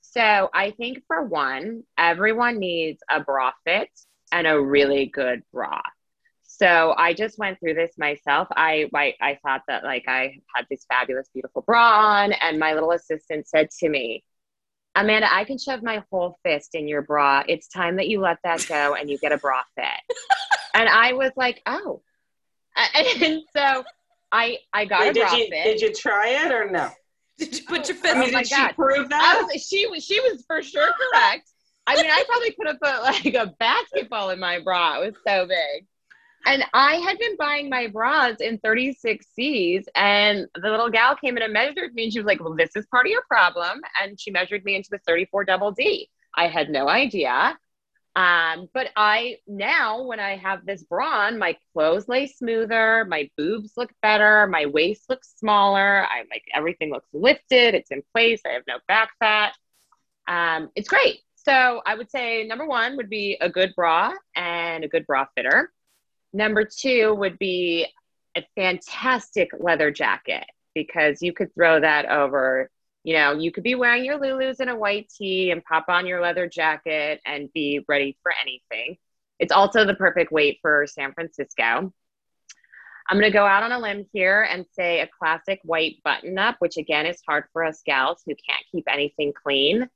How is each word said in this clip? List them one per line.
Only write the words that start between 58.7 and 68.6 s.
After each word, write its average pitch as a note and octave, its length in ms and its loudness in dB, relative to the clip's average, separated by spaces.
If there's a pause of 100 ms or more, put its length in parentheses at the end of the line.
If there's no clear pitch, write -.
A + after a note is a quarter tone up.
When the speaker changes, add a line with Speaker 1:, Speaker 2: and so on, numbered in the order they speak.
Speaker 1:
back A3 220 2 (100)
fat. G#3+ 340 2 (760)
Um, E3 460 -2
it's G#3 120 -8
great. A4+ 340 2 (140)
So B3+ 500 2
I G#3+ 100 -2
would A3 140 -14
say A3+ 360 -4
number A#3 220 -8
one B3+ 300 -2
would A3+ 120 -10
be G3+ 320 -6
a F3 80 0
good F#3 260 0
bra F3 380 2 (220)
and E3+ 480 -4
a D3+ 40 -8
good D#3 200 -2
bra C3+ 180 0 (100)
fitter. C#3+ 360 0 (600)
Number G#3+ 340 0
two A3+ 500 0
would G3 220 -4
be F3+ 480 -2 (500)
a E3+ 80 -8 (120)
fantastic F#3+ 920 -2 (100)